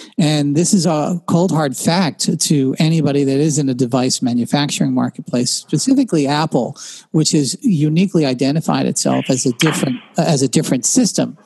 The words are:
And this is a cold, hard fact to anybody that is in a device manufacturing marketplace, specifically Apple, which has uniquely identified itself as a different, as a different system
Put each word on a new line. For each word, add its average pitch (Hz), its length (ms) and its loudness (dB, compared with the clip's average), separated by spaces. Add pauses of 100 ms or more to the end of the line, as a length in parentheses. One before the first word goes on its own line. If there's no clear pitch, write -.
(180)
And 147 360 0
this 175 200 2
is 175 100 2
a 170 420 -2
cold, 175 240 2
hard 147 240 0
fact 165 640 0
to 139 400 0
anybody 147 460 2
that 135 140 2
is 147 200 2
in 139 120 0
a 127 40 0
device 127 460 0
manufacturing 131 720 0
marketplace, 127 580 -2
specifically 208 760 0
Apple, 143 500 -2 (360)
which 156 180 2
has 151 320 0
uniquely 160 640 2
identified 139 580 0
itself 131 460 -2
as 131 160 -2
a 127 80 2
different, 151 420 -2 (220)
as 156 240 0
a 135 60 2
different 143 360 -2
system 151 600 0